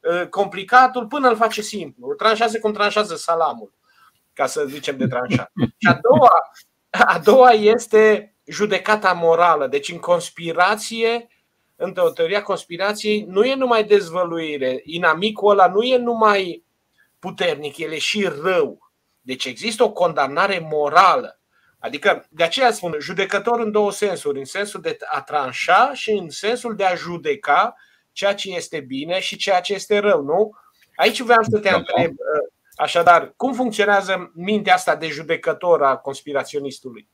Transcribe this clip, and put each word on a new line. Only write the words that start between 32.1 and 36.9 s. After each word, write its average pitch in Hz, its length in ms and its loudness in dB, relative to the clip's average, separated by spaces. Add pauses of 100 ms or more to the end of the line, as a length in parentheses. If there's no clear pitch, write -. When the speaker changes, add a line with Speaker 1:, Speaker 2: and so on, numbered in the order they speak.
Speaker 1:
uh, 147 400 -4 (240)
așadar, 170 600 4
cum 262 180 -4
funcționează 202 840 0
mintea 185 380 0
asta 180 220 2
de 160 120 -8
judecător 156 760 0
a 135 120 2
conspiraționistului? 135 1200 -8